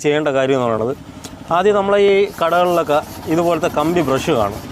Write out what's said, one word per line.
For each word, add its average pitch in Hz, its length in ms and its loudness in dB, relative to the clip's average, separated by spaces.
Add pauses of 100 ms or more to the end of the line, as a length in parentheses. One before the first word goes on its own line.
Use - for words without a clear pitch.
ചെയ്യേണ്ട 151 240 2 (120)
കാര്യം 135 200 2
എന്ന് 123 100 0
പറയുന്നത്, 113 240 -2 (640)
ആദ്യം 202 220 2
നമ്മളെ 202 300 2
ഈ 196 80 4 (240)
കടകളിലൊക്കെ 165 580 2 (360)
ഇതുപോലത്തെ 170 440 0
കമ്പി 170 300 0
ബ്രഷ് 131 320 0
കാണും. 101 200 -4 (100)